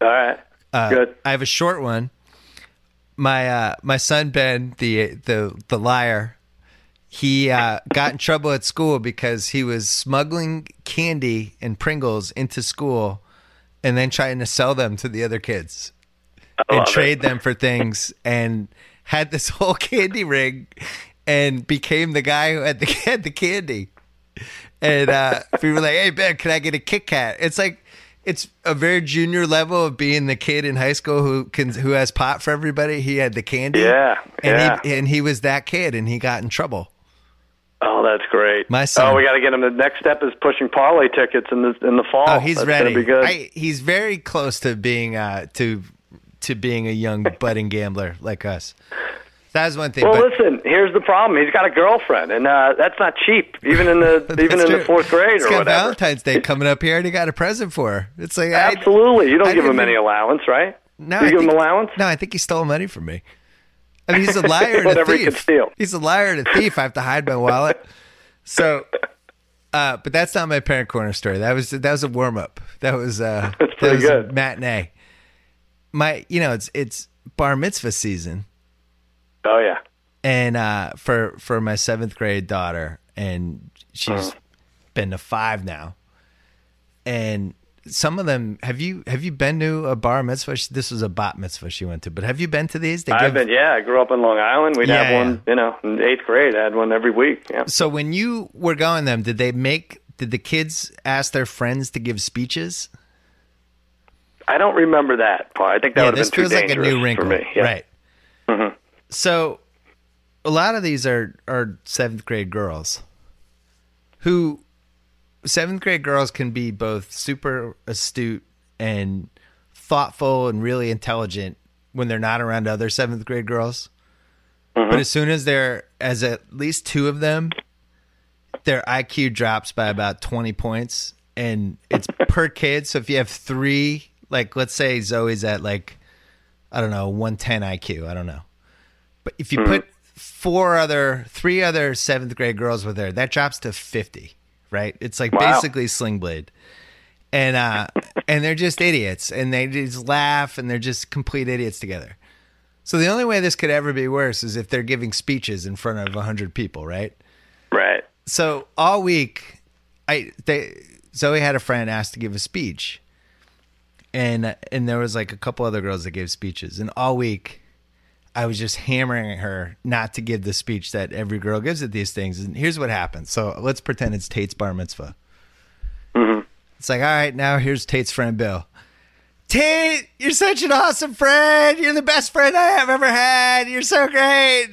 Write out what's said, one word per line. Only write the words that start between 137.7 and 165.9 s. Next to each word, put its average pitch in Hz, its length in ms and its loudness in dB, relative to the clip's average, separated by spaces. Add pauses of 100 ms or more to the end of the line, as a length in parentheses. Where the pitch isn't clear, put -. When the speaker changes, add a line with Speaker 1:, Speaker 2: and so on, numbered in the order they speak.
Speaker 2:
Q, 82 280 -10
I 85 80 -10
don't 87 140 -8
know. 78 140 -14 (800)
But - 160 -12
if 139 140 -6
you 123 60 0
Speaker 1:
Mm-hmm. 104 120 4
Speaker 2:
put 98 160 0 (280)
four 180 640 0
other, 139 520 0
three 185 340 0
other 151 320 0
seventh 127 400 -2
grade 120 220 -2
girls 117 280 -2
with 104 120 -6
her, 98 160 -4
that 123 180 -2
drops 143 280 -2
to 117 140 -10
fifty, - 600 -10 (360)
right? 101 300 -4
It's - 200 -10
like 117 120 -2
Speaker 1:
Wow. 107 220 4
Speaker 2:
basically 131 340 0
Sling 107 320 -4
Blade. 82 320 -8 (800)
And, 135 240 0
uh, 113 320 -2 (200)
<laughs> - 200 -10
and 147 160 0
they're 160 120 0
just 170 260 -2
idiots, 120 500 0
and 131 220 -4
they 127 140 -2
just 131 400 -8
laugh, 143 500 0
and 123 120 -8
they're 120 100 -2
just 120 300 -8
complete 135 380 -4
idiots 123 320 -4
together. 95 380 -12 (640)
So - 140 -4
the 160 100 2
only 233 180 0
way 214 160 0
this 175 140 0
could 156 140 -2
ever 147 240 0
be 131 140 -2
worse 131 360 -2
is 110 120 -6
if 117 140 -8
they're 123 120 -2
giving 120 320 -4
speeches 110 520 -6
in 98 100 -10
front 107 340 -6
of 95 60 -12
a 104 60 -6
hundred 104 320 -6
people, 76 340 -8
right? 98 260 -10 (560)
Speaker 1:
Right. 95 340 0 (220)
Speaker 2:
So 151 420 -2 (100)
all 185 260 2
week, 165 560 -2 (480)
I, 147 240 -2 (140)
they, 143 380 -4 (300)
Zoe 151 280 0
had 143 140 2
a 127 40 0
friend 117 300 -2
asked 110 240 -6
to 120 60 -14
give 110 140 -8
a 101 60 -8
speech, - 600 -8 (1120)
and, 117 420 -2 (160)
and 123 160 -2
there 120 120 -2
was, 117 160 -4
like, 110 180 -6
a 98 40 -18
couple 123 280 -6
other 107 160 -4
girls 95 240 -6